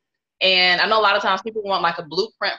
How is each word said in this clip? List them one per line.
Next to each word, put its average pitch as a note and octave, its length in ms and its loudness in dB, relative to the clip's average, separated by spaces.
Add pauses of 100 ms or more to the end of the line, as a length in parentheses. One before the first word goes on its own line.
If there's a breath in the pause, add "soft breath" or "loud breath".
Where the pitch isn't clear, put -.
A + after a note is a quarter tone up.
(420)
And F3+ 380 2
I F3+ 80 0
know A3 120 2
a - 20 2
lot G3+ 140 4
of G3+ 80 -2
times F#3+ 180 0
people A3 220 -8
want, F#3+ 180 -2
like, E3+ 160 -2
a E3+ 60 -10
blueprint F#3 560 -4